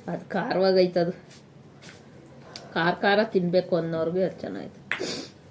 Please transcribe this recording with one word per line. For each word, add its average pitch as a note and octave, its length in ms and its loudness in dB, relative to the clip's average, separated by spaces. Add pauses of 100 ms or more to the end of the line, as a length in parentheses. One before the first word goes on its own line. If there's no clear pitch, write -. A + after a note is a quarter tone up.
(120)
ಅದ್ F3 180 -6
ಖಾರವಾಗೈತೆ F#3 720 2
ಅದು. F3 120 2 (1600)
ಖಾರ F3 280 2
ಖಾರ G3+ 220 4
ತಿನ್ಬೇಕು F3+ 520 2
ಅನ್ನೋರ್ಗೆ E3 480 0
ಅದ್ E3+ 160 -4
ಚೆನ್ನಾಗೈತೆ. - 400 -10 (680)